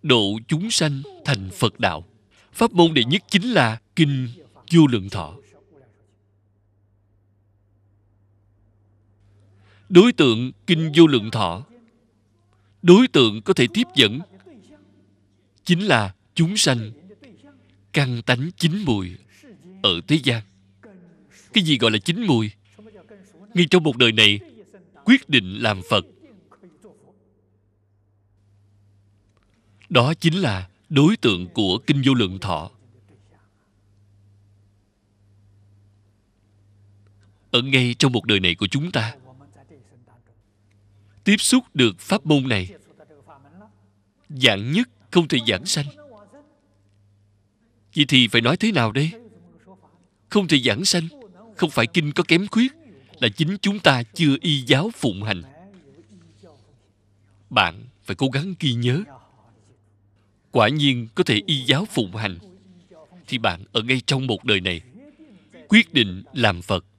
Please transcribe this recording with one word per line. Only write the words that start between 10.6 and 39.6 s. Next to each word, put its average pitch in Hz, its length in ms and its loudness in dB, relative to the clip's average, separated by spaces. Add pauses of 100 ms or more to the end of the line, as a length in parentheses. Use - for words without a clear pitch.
Kinh 160 280 -2
Vô 165 120 10
Lượng 113 240 0
Thọ, 101 340 -6 (1160)
đối 196 260 8
tượng 113 340 2
có 190 120 -2
thể 123 200 2
tiếp 226 220 -2
dẫn 113 240 2 (1400)
chính 180 220 0
là 110 300 0 (180)
chúng 170 240 -2
sanh 117 340 -2 (1000)
căn 127 280 -2
tánh 131 360 -4
chín 170 280 -2
mùi 95 320 -4 (680)
ở 87 240 0
thế 156 160 2
gian. 117 200 -2 (1080)
Cái 214 100 2
gì 151 140 0
gọi 113 140 2
là 110 60 -2
chín 165 240 -6
mùi? 113 300 -2 (1000)
Ngay 175 160 2
trong 180 140 2
một 131 140 -2
đời 120 140 2
này, 104 280 4 (680)
quyết 254 240 2
định 107 320 -2
làm 104 280 -2
Phật. 101 160 0 (3750)
Đó 127 240 2
chính 170 220 -2
là 104 340 -6 (200)
đối 156 280 2
tượng 92 360 -4
của 95 240 -2
Kinh 139 280 -4
Vô 135 80 2
Lượng 98 260 -4
Thọ. 80 320 -8 (4000)
Ở 120 100 0
ngay 127 380 0
trong 135 120 2
một 113 140 -2
đời 104 140 2
này 90 160 0
của 101 120 -4
chúng 139 240 -6
ta, 117 240 -4 (2000)